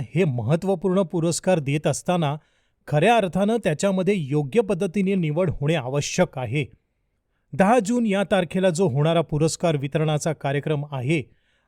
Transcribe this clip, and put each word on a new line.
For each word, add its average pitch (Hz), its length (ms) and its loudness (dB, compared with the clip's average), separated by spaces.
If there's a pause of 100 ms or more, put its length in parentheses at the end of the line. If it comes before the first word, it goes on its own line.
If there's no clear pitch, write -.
(160)
हे 175 80 2
महत्त्वपूर्ण 175 800 0
पुरस्कार 170 580 0
देत 143 280 -2
असताना 151 480 -2 (520)
खऱ्या 180 280 4
अर्थानं 202 480 0
त्याच्यामध्ये 190 540 0
योग्य 147 440 0
पद्धतीने 196 540 -2
निवड 165 340 0
होणे 143 260 -2
आवश्यक 143 640 -2
आहे. 127 260 -4 (880)
दहा 196 260 4
जून 233 260 0
या 202 180 0
तारखेला 185 460 0
जो 180 180 2
होणारा 156 340 2
पुरस्कार 156 560 0
वितरणाचा 151 560 -2
कार्यक्रम 143 580 -4
आहे, 135 320 -2 (440)